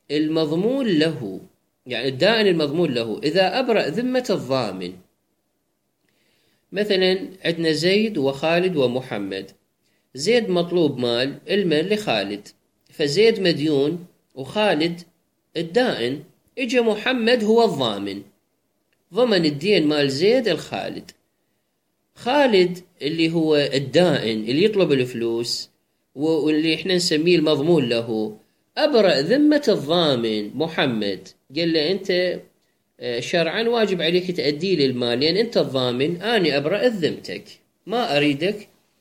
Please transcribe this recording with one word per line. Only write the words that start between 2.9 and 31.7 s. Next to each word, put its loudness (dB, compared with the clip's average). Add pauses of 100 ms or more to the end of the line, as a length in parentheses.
له، -4
إذا 0
أبرأ 0
ذمة -2
الضامن، -4 (1800)
مثلًا 0 (160)
عندنا 0
زيد 2
وخالد 0
ومحمد، -4 (640)
زيد 0
مطلوب 0
مال، -2 (120)
المال 0
لخالد، -4 (420)
فزيد 2
مديون 0 (300)
وخالد -2 (560)
الدائن، -2 (340)
إجا 0
محمد 0
هو 4
الضامن، -2 (920)
ضمن 2
الدين 2
مال 2
زيد 2
الخالد. -6 (1040)
خالد 2 (220)
اللي -2
هو 2
الدائن 2
اللي 0
يطلب 2
الفلوس -2 (460)
و-، -4
واللي 2
إحنا -2
نسميه 2
المضمون 2
له، -2 (400)
أبرأ 4
ذمة 4
الضامن 0
محمد، -4 (280)
قال 0